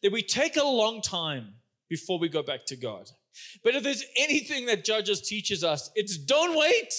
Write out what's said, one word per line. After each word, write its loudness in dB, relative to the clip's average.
that 2
we -2
take 0
a 4
long 2
time -4
before -2
we 0
go -2
back -6
to -8
God. -8
But 4
if 0
there's -2
anything 0
that 0
Judges 0
teaches -4
us, 0
it's -2
don't 2
wait. 4